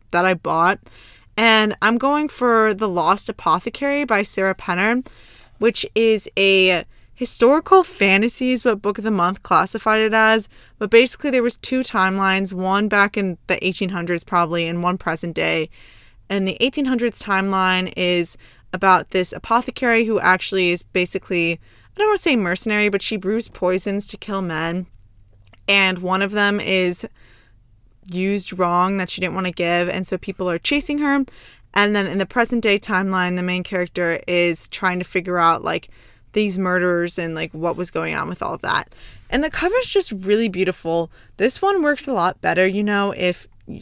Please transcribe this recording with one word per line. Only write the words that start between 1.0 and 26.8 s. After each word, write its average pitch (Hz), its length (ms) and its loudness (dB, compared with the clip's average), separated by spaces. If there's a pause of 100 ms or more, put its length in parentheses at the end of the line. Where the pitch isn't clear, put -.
And 220 440 4
I'm 226 160 2
going 294 300 0
for 226 460 2
The 202 160 -4
Lost 175 400 0
Apothecary 277 720 -2
by 208 200 0
Sarah 190 300 0
Penner, 214 540 -2 (520)
which - 260 0 (100)
is 220 420 2
a 190 460 4 (300)
historical 302 720 4
fantasy 208 680 2
is 247 140 0
what 214 160 2
Book 202 160 -2
of 202 60 -10
the 220 80 -2
Month 185 320 0
classified 208 580 0
it 220 120 0
as. 220 360 4 (280)
But 214 120 -6
basically 247 400 6
there 254 140 2
was 240 120 -2
two - 260 -4
timelines, 190 720 0
one 190 380 0
back 202 260 2
in 190 220 -2 (100)
the - 180 -2
eighteen 185 240 -4
hundreds 175 360 -4
probably, 170 420 0
and 170 160 -4
one 180 140 0
present 165 360 -6
day. 160 360 -2 (600)
And 196 160 0
the 190 140 -4
eighteen 269 260 0
hundreds 240 380 -2
timeline 190 720 0
is 175 420 -2 (360)
about 185 380 4
this 180 200 0
apothecary 233 760 0
who 214 140 0
actually 180 520 2
is 175 120 -2
basically, 175 680 -2
I - 460 -16
don't 427 80 4
wanna 427 100 4
say 302 180 2
mercenary, 208 540 0
but 208 120 -2
she - 160 -4
brews 208 300 -2
poisons 190 600 -2
to - 100 -12
kill 196 240 -6
men. 170 460 -4 (800)
And 190 320 4
one 185 220 0
of 196 100 -2
them 208 280 0
is 185 480 0 (1040)